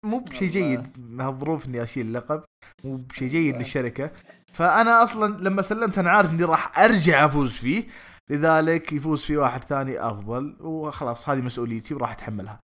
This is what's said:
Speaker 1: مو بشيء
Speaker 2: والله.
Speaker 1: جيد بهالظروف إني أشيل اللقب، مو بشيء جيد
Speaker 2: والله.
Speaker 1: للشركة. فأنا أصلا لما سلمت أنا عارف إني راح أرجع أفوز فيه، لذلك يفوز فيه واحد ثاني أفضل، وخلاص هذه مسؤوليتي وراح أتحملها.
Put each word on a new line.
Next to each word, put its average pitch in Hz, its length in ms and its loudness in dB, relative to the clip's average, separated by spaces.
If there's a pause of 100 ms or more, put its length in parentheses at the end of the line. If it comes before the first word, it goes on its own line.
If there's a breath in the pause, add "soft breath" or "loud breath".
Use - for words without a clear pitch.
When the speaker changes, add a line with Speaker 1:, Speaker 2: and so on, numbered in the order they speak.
Speaker 1:
مو 220 140 -2
بشيء 190 300 -4
Speaker 2:
والله. 165 280 0
Speaker 1:
جيد 120 400 -12
بهالظروف 135 500 -4
إني 120 160 -6
أشيل 117 240 -4
اللقب، 123 360 -4 (420 loud breath)
مو 135 120 -8
بشيء 127 320 -8
جيد 160 180 2
Speaker 2:
والله. 131 120 0
Speaker 1:
للشركة. 127 520 -4 (420 loud breath)
فأنا 226 500 6
أصلا 214 400 0
لما 190 200 2
سلمت 214 360 -2
أنا 175 120 2
عارف 196 200 6
إني 165 140 2
راح 160 340 0
أرجع 170 460 6
أفوز 139 280 2
فيه، 131 340 -2 (440 loud breath)
لذلك 160 600 2
يفوز 151 300 -2
فيه 151 160 -2
واحد 127 260 0
ثاني 135 360 -4
أفضل، 117 600 -6
وخلاص 151 680 -6
هذه 135 120 0
مسؤوليتي 117 540 -6
وراح 120 180 -6
أتحملها. 101 580 -10